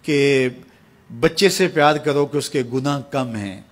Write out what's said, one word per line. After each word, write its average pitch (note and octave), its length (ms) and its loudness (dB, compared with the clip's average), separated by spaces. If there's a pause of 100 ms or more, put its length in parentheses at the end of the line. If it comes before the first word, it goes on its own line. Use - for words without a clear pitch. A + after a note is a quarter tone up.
कि C#3 600 2 (460)
बच्चे E3 400 2
से F#3 180 0
प्यार D3+ 300 4
करो C#3+ 280 0
कि C#3+ 120 -4
उसके C3+ 240 -4
गुनाह C3 380 -4 (120)
कम B2+ 240 -4
हैं G2+ 360 -8